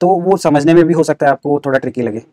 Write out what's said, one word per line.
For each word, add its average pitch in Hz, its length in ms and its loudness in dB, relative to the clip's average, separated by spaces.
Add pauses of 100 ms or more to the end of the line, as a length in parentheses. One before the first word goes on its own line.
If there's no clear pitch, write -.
तो 180 60 0
वो 185 300 0
समझने 147 360 2
में 170 120 6
भी 165 80 0
हो 156 100 0
सकता 151 220 -2
है 139 60 2
आपको 143 340 -4
थोड़ा 135 140 0
tricky 127 220 -8
लगे, 113 180 -6 (140)